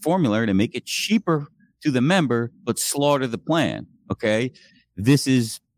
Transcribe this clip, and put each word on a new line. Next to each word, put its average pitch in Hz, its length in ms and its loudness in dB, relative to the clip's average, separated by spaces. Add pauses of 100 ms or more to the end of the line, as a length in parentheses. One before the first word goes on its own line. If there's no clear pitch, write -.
formulary 123 460 0
to 101 80 2
make 104 220 0
it - 100 -10
cheaper 170 640 -2 (340)
to 151 80 0
the 127 100 0
member, 123 520 2 (100)
but - 160 -2
slaughter 143 480 0
the 113 120 -6
plan. 117 500 -2 (240)
Okay. 113 400 -2 (440)
This 131 300 2
is, 123 320 0 (180)